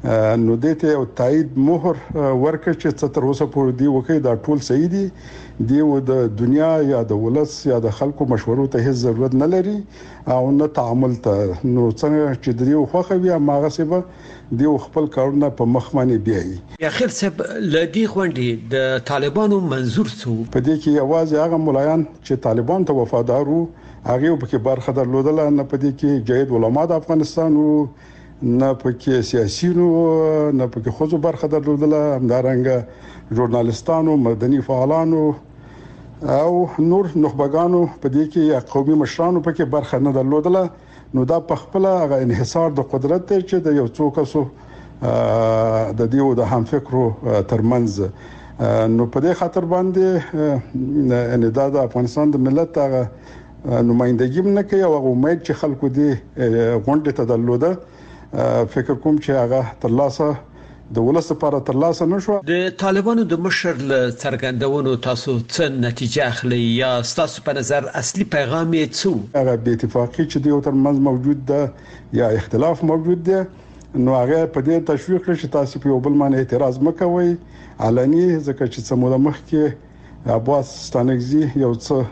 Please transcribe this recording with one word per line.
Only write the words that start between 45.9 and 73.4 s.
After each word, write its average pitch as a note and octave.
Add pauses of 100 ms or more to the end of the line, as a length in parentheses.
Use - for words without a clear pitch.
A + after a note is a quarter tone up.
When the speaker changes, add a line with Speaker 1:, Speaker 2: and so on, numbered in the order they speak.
Speaker 1:
د A#2
دې C#3
او C3+
د A#2 (100)
همفکرو، B2+
آه، A2
ترمنځ. A2 (500)
آه، A2+
نو A2+
په A#2
دې E3+
خاطر F3 (100)
باندې، F#3 (280)
آه، D3 (720)
یعنې A#2 (100)
دا C#3
د C#3+
افغانستان B2+
د C#3+ (100)
ملت D#3+
هغه، C3+ (680)
آه، A#2+
نمایندګي B2
هم G3
نه G3+
کوي G3
او E3+
هغه C3
امید D3+
چې -
خلکو C#3
دې، D3 (280)
آه، A#2 (100)
غونډې D3
ته B2
درلوده، B2 (640)
آه، A#2 (120)
فکر C3+
کوم D3+
چې D3
هغه C3 (200)
ترلاسه، C3+ (680)
د -
ولس D3
لپاره D3+
ترلاسه D#3
نه F#3+
شوه. G3
Speaker 2:
د F3+ (140)
طالبانو G3+
د E3
مشر F3 (140)
له C3+ (140)
څرګندونو C3 (120)
تاسو B2
څه A#2+ (220)
نتیجه A#2+
اخلئ A#2+ (160)
یا B2+ (120)
ستاسو -
په C#3+
نظر C3+ (120)
اصلي F#3+
پیغام E3
یې D#3 (120)
څه F#3+
و؟ D3 (160)
Speaker 1:
هغه C3 (120)
بې A#2+
اتفاقي A#2+
چې D3+
دوی C#3+
ترمنځ C#3 (120)
موجود C3
ده C#3+ (500)
یا A#2 (100)
اختلاف D3+
موجود E3
ده، F#3+ (480)